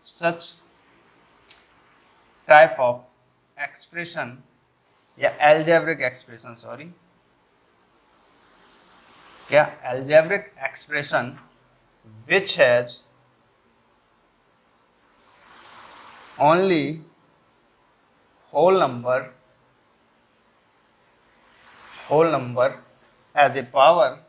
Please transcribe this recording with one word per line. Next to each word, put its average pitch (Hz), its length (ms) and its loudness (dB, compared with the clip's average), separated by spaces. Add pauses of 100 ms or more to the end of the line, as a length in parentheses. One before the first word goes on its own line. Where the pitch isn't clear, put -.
such - 420 -8 (2000)
type 151 300 6
of 123 200 -2 (580)
expression 151 800 -14 (840)
या 135 100 0 (160)
algebraic 156 640 2
expression, 117 460 -20
सॉरी, 120 280 -18 (2750)
क्या? 147 160 2 (280)
Algebraic 156 600 0 (160)
expression 143 640 -6 (960)
which 185 280 -2
has 123 440 2 (3500)
only 170 420 2 (1700)
whole 180 260 2
number, 127 420 -2 (3000)
whole 160 220 2
number 127 400 -2 (640)
as 139 220 2
a 135 80 -6
power 139 540 2 (100)